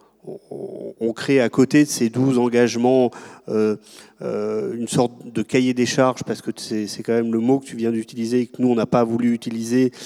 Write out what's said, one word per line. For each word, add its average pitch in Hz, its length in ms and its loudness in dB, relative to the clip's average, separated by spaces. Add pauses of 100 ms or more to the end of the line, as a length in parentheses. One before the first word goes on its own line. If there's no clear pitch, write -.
(260)
on, - 720 -14
on 113 140 -2
crée 139 280 2
à 113 80 2
côté 147 340 4
de 147 60 0
ces 117 200 0
douze 123 300 0
engagements, 120 720 2 (360)
euh, 107 300 0 (440)
euh, 107 540 -4
une 117 140 -8
sorte - 420 -2
de 113 100 -4
cahier 127 320 0
des 123 120 2
charges, 127 380 0
parce 110 180 -6
que 120 140 -6
c'est, 107 320 -6
c'est 110 160 -12
quand 117 100 -2
même 117 180 0
le 113 80 0
mot 131 200 2
que 135 60 -10
tu 120 120 -12
viens 113 140 -2
d'utiliser 113 500 -2
et 117 60 -4
que - 140 -10
nous, 127 80 4
on 123 60 4
n'a 110 100 2
pas 123 200 2
voulu 117 280 0
utiliser, 117 580 0 (140)